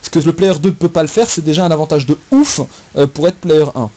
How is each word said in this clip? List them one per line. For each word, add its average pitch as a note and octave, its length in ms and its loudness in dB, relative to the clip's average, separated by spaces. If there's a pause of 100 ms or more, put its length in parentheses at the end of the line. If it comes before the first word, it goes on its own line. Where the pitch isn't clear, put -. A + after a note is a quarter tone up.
(120)
que E3+ 80 2
le D#3 140 0
player F3+ 260 0
deux F#3 140 0
peut F3 160 -2
pas E3 120 -2
le D#3 60 0
faire, A3+ 200 0
c'est E3 160 -6
déjà D#3 220 0
un E3+ 60 2
avantage D3+ 340 0
de D3 140 0 (120)
ouf, C#4 300 2 (360)
euh, C#3+ 100 4
pour D3 200 -2
être F#3 100 -2
player D#3 360 2
un. A#2 240 -4